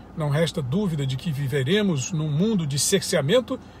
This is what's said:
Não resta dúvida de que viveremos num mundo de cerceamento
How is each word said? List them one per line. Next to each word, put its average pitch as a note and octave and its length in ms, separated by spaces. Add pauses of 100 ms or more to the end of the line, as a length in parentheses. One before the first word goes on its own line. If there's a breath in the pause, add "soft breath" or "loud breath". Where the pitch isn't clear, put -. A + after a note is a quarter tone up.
(160 loud breath)
Não D3+ 140
resta D#3+ 300
dúvida D3+ 460
de C3 100
que E3+ 140
viveremos C#3+ 840
num D#3 160
mundo E3+ 380
de C#3 120
cerceamento G3 840 (200 loud breath)